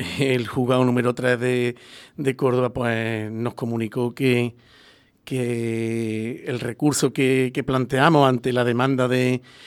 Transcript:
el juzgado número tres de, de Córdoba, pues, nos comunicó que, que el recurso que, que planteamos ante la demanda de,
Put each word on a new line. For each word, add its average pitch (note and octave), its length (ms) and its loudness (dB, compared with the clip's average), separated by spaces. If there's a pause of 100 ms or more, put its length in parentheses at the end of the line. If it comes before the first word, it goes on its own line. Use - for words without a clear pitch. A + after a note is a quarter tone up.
(180)
el B2+ 300 0
juzgado B2+ 380 2
número B2 280 2
tres B2 260 0
de, B2 360 0 (420)
de C3+ 180 -2
Córdoba, B2+ 380 0
pues, A2+ 580 -2
nos A#2+ 220 -4
comunicó A#2 640 -4
que, A#2+ 400 2 (680)
que A2+ 1200 -4
el B2+ 120 -4
recurso C3 540 0
que, C3 400 2
que C3 100 -4
planteamos C3+ 640 4
ante B2+ 260 0
la B2 100 2
demanda B2+ 440 2
de, B2+ 360 0 (240)